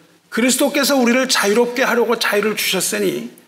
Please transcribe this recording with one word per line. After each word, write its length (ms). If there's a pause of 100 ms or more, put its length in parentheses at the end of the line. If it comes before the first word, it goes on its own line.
(280)
그리스도께서 680
우리를 320
자유롭게 540
하려고 360
자유를 380
주셨으니 800 (120)